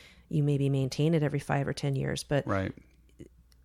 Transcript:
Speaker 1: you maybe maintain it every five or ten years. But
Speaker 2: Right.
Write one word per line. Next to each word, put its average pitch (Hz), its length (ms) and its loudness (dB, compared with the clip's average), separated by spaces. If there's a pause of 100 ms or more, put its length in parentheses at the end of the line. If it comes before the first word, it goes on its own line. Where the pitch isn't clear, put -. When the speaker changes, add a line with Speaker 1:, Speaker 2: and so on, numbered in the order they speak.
(280)
Speaker 1:
you 151 160 2
maybe 139 260 2
maintain 139 440 2
it 151 100 4
every 143 160 0
five 143 260 -2
or 143 60 0
ten 139 240 -2
years. 135 260 -2
But 143 240 0
Speaker 2:
Right. 95 260 0 (920)